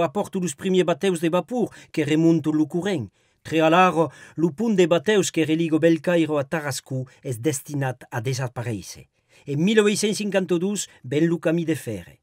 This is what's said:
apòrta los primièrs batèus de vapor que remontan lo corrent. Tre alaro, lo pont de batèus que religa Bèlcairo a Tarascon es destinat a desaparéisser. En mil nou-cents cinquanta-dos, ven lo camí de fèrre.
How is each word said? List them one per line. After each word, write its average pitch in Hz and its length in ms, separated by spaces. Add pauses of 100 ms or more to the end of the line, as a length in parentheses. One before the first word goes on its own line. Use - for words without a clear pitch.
apòrta 190 340
los 180 160
primièrs 180 320
batèus 175 320
de 170 100
vapor 180 400 (220)
que 151 160
remontan 156 480
lo 151 160
corrent. 170 380 (340)
Tre 160 180
alaro, 160 480 (260)
lo 160 160
pont 220 240
de 180 120
batèus 175 440
que 160 140
religa 160 340
Bèlcairo 165 600
a 135 40
Tarascon 139 600 (180)
es 120 180
destinat 139 720
a 123 100
desaparéisser. 117 840 (380)
En 143 180
mil 214 160
nou-cents 208 400
cinquanta-dos, 190 680 (160)
ven 143 240
lo 170 120
camí 165 260
de 156 100
fèrre. 92 480